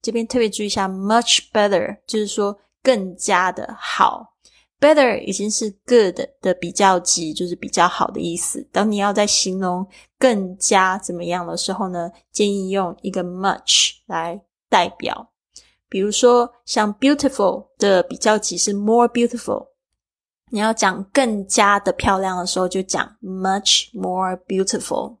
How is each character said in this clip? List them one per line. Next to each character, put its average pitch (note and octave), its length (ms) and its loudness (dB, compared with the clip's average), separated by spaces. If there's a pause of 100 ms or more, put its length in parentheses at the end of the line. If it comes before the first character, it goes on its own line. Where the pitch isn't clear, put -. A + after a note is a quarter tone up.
这 A3+ 100 -4
边 A3+ 140 -2
特 B3 140 -2
别 A3 100 2
注 G#3 140 -6
意 - 20 -2
一 G3+ 40 -4
下， F#3+ 200 -2
much G#3 640 0
better， G#3 540 2
就 A3 100 -4
是 G#3 80 0
说 G3+ 320 -2 (240)
更 F#3+ 340 0
加 F#3 360 0
的 - 280 -10
好。 - 500 0 (500)
Better C#4+ 440 4
已 G3 80 -6
经 G3+ 200 -4
是 G#3+ 180 -4 (160)
good G#3 340 4 (220)
的 F3+ 140 2
比 F3 160 -8
较 F#3+ 280 4
级， E3+ 320 -2
就 F3 140 -4
是 F3 100 -6
比 G#3 140 -12
较 F3 180 2
好 - 200 -2
的 G3 120 -8
意 E3+ 160 -4
思。 - 360 -6
当 G#3 200 0
你 G#3 60 -2
要 G3+ 160 0
在 G#3 140 0
形 F#3+ 320 -2
容 F#3 260 -2 (320)
更 G3 400 0
加 F#3+ 400 2
怎 F3+ 160 -8
么 E3+ 120 -8
样 F3 200 -4
的 E3 100 -8
时 F#3+ 160 -6
候 F#3+ 180 -4
呢， F3 200 -6 (220)
建 G#3 200 0
议 F#3+ 200 -4
用 F#3 320 -2
一 G3 80 -6
个 F#3 120 -4
much - 680 -2 (160)
来 E3+ 340 -6 (260)
代 F#3 220 2
表。 - 400 -10 (580)
比 F#3+ 120 -4
如 G3+ 120 0
说 A#3+ 400 4 (140)
像 G#3+ 300 0
beautiful C4 720 0 (100)
的 F#3+ 240 4
比 - 160 -4
较 G#3+ 220 2
级 F#3 180 -6
是 G3+ 160 -2
more A3 340 2
beautiful， A#3+ 600 -2 (840)
你 - 80 -6
要 A3 160 0
讲 G3 300 -2 (100)
更 A3 320 0
加 G3+ 340 2
的 F#3+ 120 -2
漂 G3 260 0
亮 F#3 220 -4
的 F3+ 80 -6
时 F#3 120 -4
候 F#3 80 0
就 F#3 140 -4
讲 - 400 -6
much F#3+ 720 -2
more F#3 420 -4 (120)
beautiful。 F#3+ 720 -4